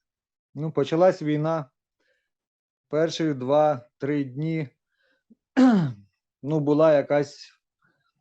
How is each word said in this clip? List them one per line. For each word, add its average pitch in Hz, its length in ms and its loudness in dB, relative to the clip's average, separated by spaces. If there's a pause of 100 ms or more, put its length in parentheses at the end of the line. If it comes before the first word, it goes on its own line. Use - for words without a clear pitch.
(540)
ну, 156 180 -8
почалась 165 500 2
війна, 151 480 -4 (1160)
перші 156 460 -2
два-три 139 880 -2
дні, 147 440 -6 (880)
<clears throat> 170 840 0
ну, 151 180 -2
була 147 340 4
якась 143 640 -2 (600)